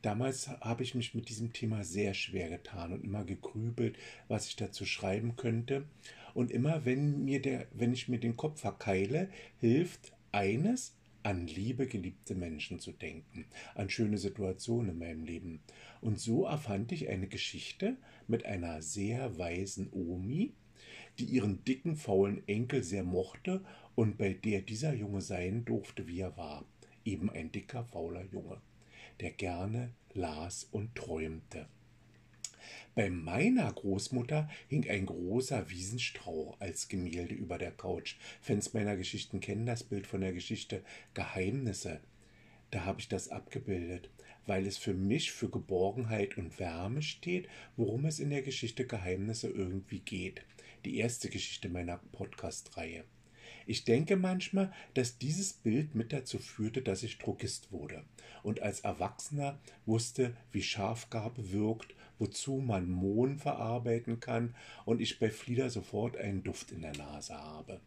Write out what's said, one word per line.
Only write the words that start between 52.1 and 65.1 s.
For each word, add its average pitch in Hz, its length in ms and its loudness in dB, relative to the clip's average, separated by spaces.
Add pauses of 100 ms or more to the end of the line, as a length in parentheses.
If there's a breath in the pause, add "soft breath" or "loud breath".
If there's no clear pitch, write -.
Podcast-Reihe. 82 880 -8 (640 loud breath)
Ich - 180 -2
denke 143 320 8
manchmal, 185 580 2 (220 loud breath)
dass 123 240 2
dieses 170 340 0
Bild 135 400 2
mit 113 180 0
dazu 131 280 -2
führte, 110 420 -2
dass 95 220 0
ich - 160 -6
Drogist - 520 -4
wurde 73 320 -8 (380 loud breath)
und 107 220 0
als 101 160 -2
Erwachsener 139 800 -2 (260 loud breath)
wusste, 120 500 2 (160)
wie 95 120 0
Schafgarbe 110 880 -2
wirkt, 107 420 2 (240 loud breath)
wozu 131 400 -2
man 101 320 2
Mohn 104 480 4
verarbeiten 117 800 0
kann 120 360 0 (300 loud breath)
und 117 160 4
ich - 180 0